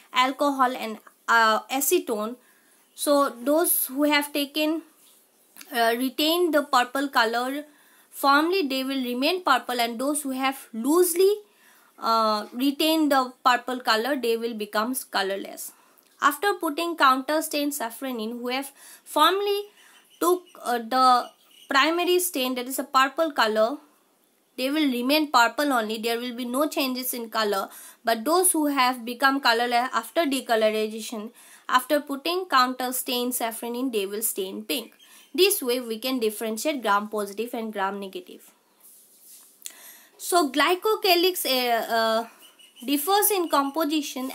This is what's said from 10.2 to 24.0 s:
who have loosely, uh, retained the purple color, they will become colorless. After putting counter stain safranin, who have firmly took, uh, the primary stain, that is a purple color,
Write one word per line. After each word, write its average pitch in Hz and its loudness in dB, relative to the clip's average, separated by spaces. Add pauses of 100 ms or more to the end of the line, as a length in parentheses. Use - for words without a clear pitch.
who 269 -6
have 262 -4
loosely, 339 2 (640)
uh, 220 0
retained 294 2
the 262 2 (140)
purple 254 2
color, 254 0
they 233 -2
will 233 -4
become 214 -4 (160)
colorless. 196 -6 (500)
After - 0
putting 330 -4
counter 277 2
stain 294 -2
safranin, 233 -6
who 247 -6
have 269 -6 (320)
firmly 403 2 (520)
took, 359 2 (180)
uh, 240 -2
the 254 4 (400)
primary 339 2
stain, 254 -2
that 247 -6
is 269 -8
a 277 -4
purple 277 2
color, 226 2 (800)